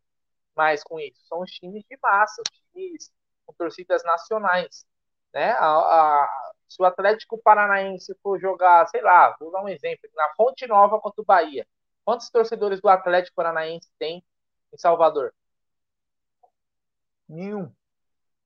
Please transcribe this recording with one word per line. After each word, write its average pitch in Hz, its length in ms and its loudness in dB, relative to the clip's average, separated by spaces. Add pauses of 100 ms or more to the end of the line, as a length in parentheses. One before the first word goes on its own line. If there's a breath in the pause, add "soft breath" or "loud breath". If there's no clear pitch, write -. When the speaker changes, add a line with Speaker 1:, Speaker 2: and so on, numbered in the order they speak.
(560)
Speaker 1:
mais 156 280 0
com 160 160 -14
isso? 143 280 -16
São 165 140 -10
os 180 100 -12
times 202 360 -18
de 277 140 -20
massa, 208 400 -2 (100)
os - 100 -20 (120)
times 359 380 -16 (340)
com - 80 -20
torcidas 175 500 -6
nacionais, 180 840 -4 (440)
né? 160 200 -2
A, 240 160 0
a, 151 840 2 (140)
se - 140 -16
o 185 40 4
Atlético 196 520 0
Paranaense 196 840 2
for 196 180 -4
jogar, 175 480 4
sei 240 140 -6
lá, 170 380 6
vou 160 120 -16
dar 190 120 -8
um 202 60 -10
exemplo, 160 440 -12
na 156 220 -2
Fonte 254 320 -2
Nova 208 320 4
contra - 220 -10
o 208 40 -18
Bahia, 160 400 0 (380)
quantos 233 260 -6
torcedores 208 520 -2
do 208 80 2
Atlético 185 460 0
Paranaense 165 600 -6
tem 165 260 -10 (500)
em 147 40 -20
Salvador? 156 560 0 (2000)
Speaker 2:
Nenhum. 180 420 -12 (720)